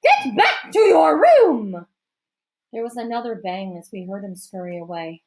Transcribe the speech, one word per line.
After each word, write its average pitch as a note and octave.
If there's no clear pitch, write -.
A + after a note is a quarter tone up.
Get F#5
back -
to -
your D#4+
room! B3
There A3+
was A#3+
another A#3
bang F#3
as E3+
we F#3+
heard F#3+
him G3
scurry F3+
away. E3+